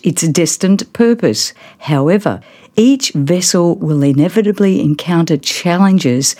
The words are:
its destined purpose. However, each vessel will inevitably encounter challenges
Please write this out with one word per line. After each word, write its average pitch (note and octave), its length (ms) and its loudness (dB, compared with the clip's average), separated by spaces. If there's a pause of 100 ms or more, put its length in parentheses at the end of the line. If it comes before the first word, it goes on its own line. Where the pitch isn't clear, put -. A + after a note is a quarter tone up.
its - 200 -2
destined F3 720 0
purpose. A3+ 600 0 (260)
However, D3+ 640 -2 (340)
each C4 380 2
vessel E3+ 640 0
will D3+ 260 -2
inevitably F#3+ 800 0
encounter D#3+ 560 0
challenges F3 1040 0